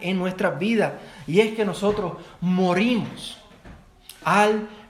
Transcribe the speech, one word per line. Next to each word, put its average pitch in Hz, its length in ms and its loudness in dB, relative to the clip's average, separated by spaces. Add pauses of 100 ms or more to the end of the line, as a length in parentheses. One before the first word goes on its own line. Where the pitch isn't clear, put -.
en 185 160 -2
nuestras 180 400 0
vidas. 196 340 2 (340)
Y 165 140 4
es 220 140 2
que 220 100 0
nosotros 190 480 -2 (300)
morimos 185 960 0 (840)
al 208 460 2 (220)